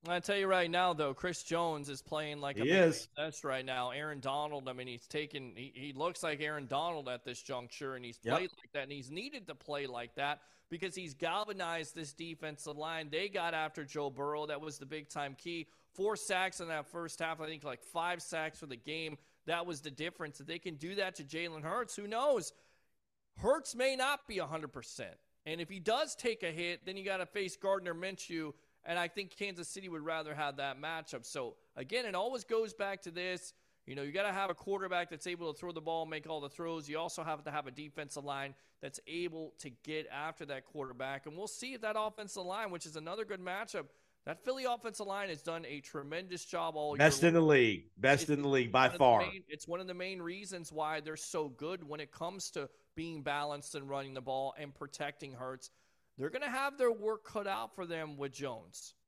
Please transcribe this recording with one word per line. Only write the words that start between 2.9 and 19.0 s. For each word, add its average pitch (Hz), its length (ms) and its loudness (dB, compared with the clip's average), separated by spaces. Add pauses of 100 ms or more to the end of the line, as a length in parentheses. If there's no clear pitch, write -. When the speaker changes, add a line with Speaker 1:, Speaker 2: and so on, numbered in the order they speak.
Speaker 1:
possessed 156 340 -6
right 131 220 0
now. 127 260 -2
Aaron 147 300 -6
Donald, 139 480 -2
I 127 40 -6
mean, 127 140 -8
he's 120 220 -10
taken, 147 480 -4
he, 127 180 -12
he 139 180 -10
looks 160 300 -2
like 151 180 0
Aaron 151 280 -2
Donald 147 400 0
at 123 160 -6
this 120 180 -8
juncture, 131 540 -6
and 123 80 -10
he's 117 180 -12
Speaker 2:
Yep. 120 140 4
Speaker 1:
played 175 140 0
like - 220 -20
that, 139 120 -2
and 139 80 -10
he's 135 180 -10
needed 220 380 -8
to 143 80 -10
play 143 320 -4
like 120 260 -8
that 143 280 0 (280)
because 175 240 -6
he's 175 200 -8
galvanized 170 840 -2
this 151 160 -8
defensive 156 640 -8
line. 156 340 -4
They 180 180 0
got 175 240 0
after 156 320 -2
Joe 143 260 -2
Burrow. 147 360 0
That 147 140 -2
was 151 180 -8
the 139 80 -12
big-time 143 480 -6
key. 170 320 -6 (280)
Four 202 220 2
sacks 185 440 0
in 170 80 -4
that 156 180 -2
first 170 320 -6
half, 160 220 0
I 156 60 -4
think, 151 180 -6
like, 127 180 -6
five 170 400 0
sacks 156 380 -4
for 160 60 -12
the 131 100 -8
game. 151 420 -6 (280)